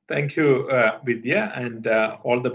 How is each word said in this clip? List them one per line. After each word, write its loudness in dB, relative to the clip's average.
Thank -2
you, 4
uh, 4
Vidya, -2
and, -8
uh, 2
all 2
the 0